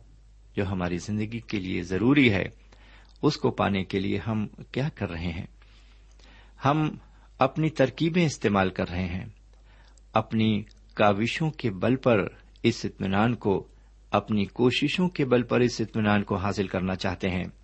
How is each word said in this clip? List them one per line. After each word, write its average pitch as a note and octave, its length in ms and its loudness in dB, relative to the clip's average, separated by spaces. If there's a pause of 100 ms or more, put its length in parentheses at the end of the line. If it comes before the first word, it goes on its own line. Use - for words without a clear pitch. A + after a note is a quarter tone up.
(540)
جو G2+ 120 -2
ہماری F2+ 300 -2
زندگی G#2+ 420 -6
کے G#2+ 200 -8
لیے F#2 240 -4
ضروری A2+ 500 4
ہے، F2 120 0 (760)
اس D3 160 2
کو B2 140 0
پانے G2 320 0
کے G2 160 -4
لیے G2+ 280 -2
ہم G#2+ 200 -2 (240)
کیا C#3 240 -4
کر G2 140 -6
رہے E2+ 220 -6
ہیں؟ D#2+ 140 -8 (1200)
ہم D3+ 240 2 (500)
اپنی D#3 300 2
ترکیبیں D#3+ 560 2
استعمال G2+ 440 2
کر F2+ 200 -4
رہے F2+ 180 -4
ہیں، F2+ 180 -8 (880)
اپنی A2 500 0 (300)
کاوشوں A2 580 2
کے B2+ 200 -4
بل G2 240 0
پر A#2 320 4 (360)
اس A2+ 220 0
اطمینان G2+ 500 0
کو، G2 320 -2 (440)
اپنی G#2 340 0
کوششوں C#3+ 640 0
کے D3+ 160 -2
بل B2 180 2
پر A#2+ 160 0
اس A#2+ 220 0
اطمینان G#2 420 2
کو G#2 120 -4
حاصل F#2+ 320 -2
کرنا F#2 280 -2
چاہتے F#2 340 -4
ہیں۔ F2+ 160 -4 (180)